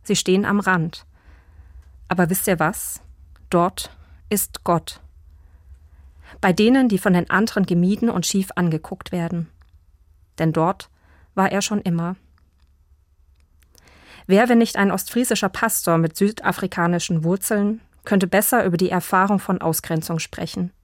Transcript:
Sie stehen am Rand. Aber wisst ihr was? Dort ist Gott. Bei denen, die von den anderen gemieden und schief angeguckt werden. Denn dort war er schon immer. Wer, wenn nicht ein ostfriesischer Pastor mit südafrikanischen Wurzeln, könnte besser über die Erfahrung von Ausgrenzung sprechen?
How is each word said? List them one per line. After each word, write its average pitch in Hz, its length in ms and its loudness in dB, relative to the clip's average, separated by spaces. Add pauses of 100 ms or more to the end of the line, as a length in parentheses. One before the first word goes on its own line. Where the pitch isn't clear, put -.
Sie 202 140 -2
stehen 190 280 2
am 202 160 0
Rand. 175 460 -2 (1000)
Aber 175 240 0
wisst - 160 -2
ihr 185 100 2
was? - 420 -4 (520)
Dort 175 440 0 (320)
ist - 360 -6
Gott. - 380 -2 (1400)
Bei 190 100 4
denen, 240 380 4
die 196 80 2
von 190 160 2
den 175 160 2
anderen 202 340 0
gemieden 185 460 2
und 175 160 -2
schief 190 300 -2
angeguckt 170 560 -4
werden. 170 400 -6 (880)
Denn 160 120 2
dort 165 380 -2 (460)
war 190 160 2
er 196 100 -2
schon 208 180 -2
immer. 170 360 -2 (2000)
Wer, 214 240 4
wenn 233 80 6
nicht 233 200 2
ein 196 120 2
ostfriesischer 208 600 -2
Pastor 175 500 0
mit 165 180 -2
südafrikanischen 175 1080 -2
Wurzeln, 202 580 -2 (220)
könnte 196 220 2
besser 214 400 2
über 175 120 0
die 180 120 0
Erfahrung 190 480 0
von 190 240 -2
Ausgrenzung 165 560 -4
sprechen? - 540 -8 (120)